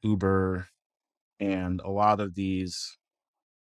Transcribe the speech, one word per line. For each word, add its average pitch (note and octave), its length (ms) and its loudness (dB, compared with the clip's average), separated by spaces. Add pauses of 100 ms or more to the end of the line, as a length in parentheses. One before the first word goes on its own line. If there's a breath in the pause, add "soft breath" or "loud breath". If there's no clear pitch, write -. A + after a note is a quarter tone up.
Uber F#2+ 640 0 (720)
and F#2 400 -2
a F#2+ 100 -10
lot G#2 300 4
of F#2+ 160 -4
these F#2+ 600 -4 (680)